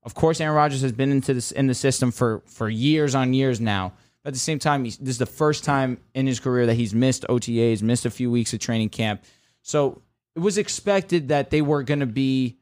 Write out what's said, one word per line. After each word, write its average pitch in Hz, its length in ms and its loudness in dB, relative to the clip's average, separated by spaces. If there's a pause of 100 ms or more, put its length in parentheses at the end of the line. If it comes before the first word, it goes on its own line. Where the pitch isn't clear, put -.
Of - 120 -16
course, 160 260 2
Aaron 151 160 0
Rodgers 143 260 2
has 131 100 0
been 135 180 0
into 139 240 2
this, 120 180 -4
in 135 140 0
the 127 80 2
system 127 380 2
for, 113 340 -2
for - 220 -6
years 139 460 2
on 127 180 2
years 131 280 2
now. 98 320 -2 (300)
But 147 60 -10
at 139 60 -8
the 127 60 -6
same 156 180 -2
time, 143 260 0
he's, 110 140 -8
this 131 120 -6
is 120 80 -4
the 127 80 0
first 151 380 -2
time 135 340 0 (160)
in 135 120 0
his 127 140 0
career 123 260 2
that 117 80 4
he's 113 200 -2
missed 127 360 2
O 123 80 2
T 117 340 2
As, 104 100 -2
missed 117 240 0
a 117 40 0
few 123 200 -4
weeks 117 220 0
of 113 80 -6
training 113 300 -2
camp. 107 320 -4 (400)
So - 400 -2 (320)
it 165 60 -8
was 196 180 0
expected 180 720 -2
that 143 220 0
they 151 120 2
were 147 200 0
gonna 143 240 -2
be 131 560 -2